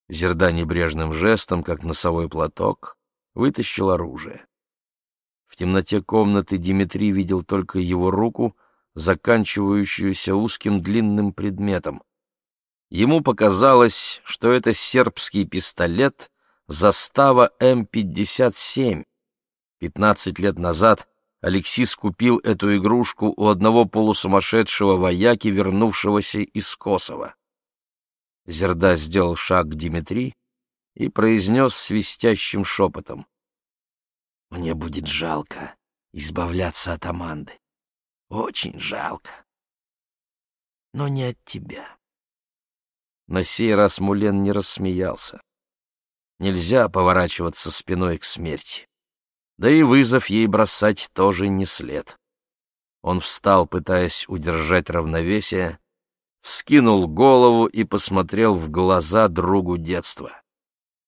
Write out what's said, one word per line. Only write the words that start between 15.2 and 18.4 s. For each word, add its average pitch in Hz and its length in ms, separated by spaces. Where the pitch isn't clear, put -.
пистолет 90 840
застава 123 920
М 123 260
пятьдесят 104 680